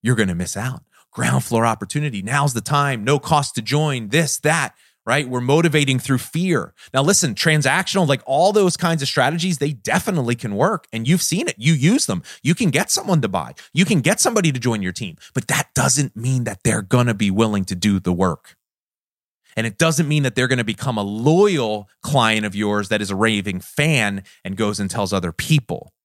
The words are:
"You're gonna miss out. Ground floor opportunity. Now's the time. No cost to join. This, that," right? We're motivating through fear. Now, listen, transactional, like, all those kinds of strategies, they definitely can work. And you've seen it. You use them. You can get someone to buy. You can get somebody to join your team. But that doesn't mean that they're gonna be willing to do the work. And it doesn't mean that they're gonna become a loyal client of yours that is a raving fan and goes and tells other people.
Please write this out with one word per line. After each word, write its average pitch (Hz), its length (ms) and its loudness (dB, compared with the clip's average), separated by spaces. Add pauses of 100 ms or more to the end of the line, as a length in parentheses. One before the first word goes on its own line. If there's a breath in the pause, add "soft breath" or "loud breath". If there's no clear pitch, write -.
"You're 123 120 2
gonna 98 200 -2
miss 87 200 -6
out. 120 280 -8 (260 soft breath)
Ground 127 340 -2
floor 113 220 0
opportunity. 113 560 -4
Now's 135 320 0
the 113 80 -2
time. 139 420 -2
No 139 140 2
cost 143 380 0
to 117 80 -4
join. 131 460 -2
This, 151 280 0
that," 151 380 0 (280 soft breath)
right? 127 240 0
We're 123 140 -2
motivating 143 560 4
through 123 220 0
fear. 165 560 -2 (180 loud breath)
Now, 131 80 2
listen, 156 320 2
transactional, 156 760 2
like, 135 200 2
all 165 260 2
those 196 240 4
kinds 165 240 0
of 135 60 -4
strategies, 160 500 0
they 147 160 -2
definitely 127 600 -2
can 107 200 -6
work. 175 380 0
And 113 140 -4
you've 170 160 2
seen 247 240 -2
it. - 100 -6
You 143 160 2
use 160 320 2
them. 92 160 -4 (220 loud breath)
You 165 100 0
can 190 160 0
get 151 220 0
someone 190 300 0
to 113 60 -2
buy. 82 280 -6 (180 loud breath)
You 170 100 2
can 175 180 2
get 190 200 0
somebody 208 300 0
to 127 80 -4
join 113 240 -2
your 90 80 -4
team. 90 260 -10 (160 loud breath)
But - 140 -4
that - 260 -4
doesn't 135 420 0
mean 123 280 -2
that 107 200 -8
they're 110 200 0
gonna 120 320 2
be 101 160 0
willing 104 340 2
to 95 100 -6
do 98 240 0
the 90 140 0
work. 87 420 -2 (1000 soft breath)
And 110 100 -2
it 104 140 -8
doesn't 165 280 2
mean 151 140 2
that 131 140 -2
they're 127 120 2
gonna 123 160 0
become 110 360 -4
a 101 40 -2
loyal 117 840 2 (140)
client 110 420 2
of 98 100 -6
yours 104 340 0
that 107 120 0
is 98 80 -4
a 98 60 -4
raving 101 440 0
fan 110 640 0 (220 soft breath)
and 95 100 -6
goes 104 240 -2
and 98 100 -2
tells 98 220 -4
other 90 200 -2
people. - 640 -2 (120)